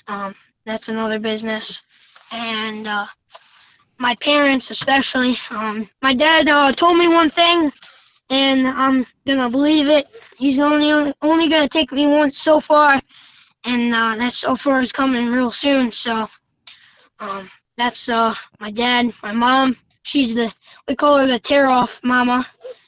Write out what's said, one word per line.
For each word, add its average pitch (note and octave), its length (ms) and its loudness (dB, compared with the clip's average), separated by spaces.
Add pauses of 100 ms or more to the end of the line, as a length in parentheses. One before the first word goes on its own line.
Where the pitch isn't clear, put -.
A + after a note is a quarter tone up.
Um, G3+ 280 -10 (300)
that's A3 240 -8
another A3 300 -4
business. A3 640 -6 (500)
And, A3 560 -8
uh, G#3 200 -6 (920)
my B3 180 -2
parents C#4+ 560 0
especially. B3+ 640 0 (140)
Um, G#3+ 400 -6 (120)
my C4+ 120 2
dad, D4+ 360 4
uh, C#4+ 240 4
told E4+ 240 4
me F4 100 4
one E4 220 4
thing, E4+ 420 2 (580)
and C4+ 380 2
I'm C4 380 0 (200)
gonna C4 240 0
believe C#4+ 380 2
it. D4 200 2 (300)
He's C4+ 220 0
only, D4 640 2
only E4 280 2
gonna D4+ 200 2
take D#4+ 240 -2
me C#4+ 120 0
once D4 320 2
so D#4 220 2
far, D4 420 4 (600)
and, A#3+ 300 -2
uh, A3+ 240 -2
that A#3+ 160 -4
so C4+ 240 -2
far C4+ 240 0
is B3 100 -2
coming B3+ 400 0
real B3 200 0
soon. C4+ 420 0
So, A3+ 340 -4 (920)
um, G3 300 -12 (280)
that's, A#3+ 320 -4
uh, A3+ 260 0 (240)
my G#3+ 120 -12
dad, A#3+ 420 0 (100)
my G#3 80 -10
mom. B3+ 460 2 (260)
She's B3 320 -2
the, A3+ 180 -2 (340)
we C#4 80 -4
call D4 220 4
her C4+ 80 2
the B3+ 140 0
tear-off B3+ 640 0
mama, B3 420 0 (420)